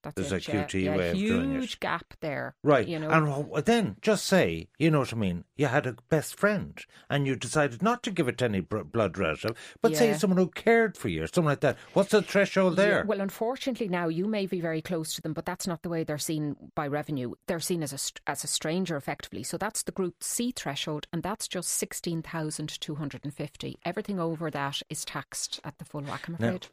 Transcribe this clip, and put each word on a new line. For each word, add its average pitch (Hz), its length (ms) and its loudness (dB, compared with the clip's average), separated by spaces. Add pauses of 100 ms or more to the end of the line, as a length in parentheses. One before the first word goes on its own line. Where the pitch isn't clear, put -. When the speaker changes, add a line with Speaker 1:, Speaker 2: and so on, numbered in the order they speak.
Speaker 1:
That's - 140 -10
Speaker 2:
There's 92 160 -2
Speaker 1:
it, 92 160 -2
Speaker 2:
a - 40 -2
Speaker 1:
yeah. 98 120 2
Speaker 2:
Q 95 160 -2
T 92 40 2
Speaker 1:
Yeah, 92 140 2
Speaker 2:
way 87 140 2
of 175 40 0
doing 240 360 2
it. 269 80 -2
Speaker 1:
huge - 200 -6
gap - 400 -4
there, 131 420 -6
Speaker 2:
Right. 131 240 6
Speaker 1:
you 160 120 -4
know. 156 100 -4
Speaker 2:
And 156 180 6 (240)
wh-, 151 140 -2
then 214 380 2
just 208 240 2
say, 87 420 4 (100)
you 160 120 6
know 151 80 6
what 123 160 0
I - 20 -4
mean, 92 280 0 (120)
you 143 80 2
had 139 220 2
a 120 100 -4 (140)
best - 280 2
friend 180 400 0 (300)
and 143 180 2
you 135 100 2
decided 123 460 0
not 233 200 2
to - 80 -2
give 165 180 0
it 120 80 -2
to 127 80 0
any 104 160 2
br-, 101 220 -4
blood 87 340 0
relative, 92 400 0 (240)
but - 160 4
say 233 120 6
Speaker 1:
Yeah. 208 100 2
Speaker 2:
someone 185 180 4
who 185 140 6
cared 226 480 4
for - 100 -2
you 80 140 0
or 80 40 -2
something 175 200 2
like 143 140 2
that. 135 180 4 (160)
What's 190 160 4
the 208 100 8
threshold 190 560 4
Speaker 1:
Yeah, 190 80 6
Speaker 2:
there? 202 220 4
Speaker 1:
well, 196 160 0
unfortunately 226 680 -2
now 175 200 0
you 165 180 0
may 214 180 0
be 185 160 -2
very 160 220 -2
close 160 320 -4
to - 80 -8
them, 160 100 -4
but 165 140 -6
that's 180 200 -6
not 175 140 -2
the - 80 -6
way 165 160 0
they're 151 140 -2
seen 151 360 -2 (200)
by 156 120 -2
Revenue. 143 460 -2 (140)
They're 180 120 -2
seen 170 240 -2
as 139 120 -4
a - 20 -8
str-, - 300 -6
as 147 180 -4
a - 20 -6
stranger 165 520 0
effectively. - 440 -8
So - 140 -6
that's 202 280 -4
the - 80 -6
Group 180 300 -4
C 240 300 -2
threshold, 147 640 -6
and 165 80 -2
that's 196 260 -4
just 175 220 -4
sixteen - 500 -2
thousand 156 580 -6
two - 180 -6
hundred 147 280 -6
and 147 80 -4
fifty. - 540 -10
Everything 196 340 -4
over 165 300 -2
that 139 400 -4
is - 160 -8
taxed - 580 -8
at 151 140 -10
the 160 80 -14
full 151 160 -8
whack, - 260 -8
I'm 170 100 -6
Speaker 2:
Now, 113 100 0
Speaker 1:
afraid. 180 240 -4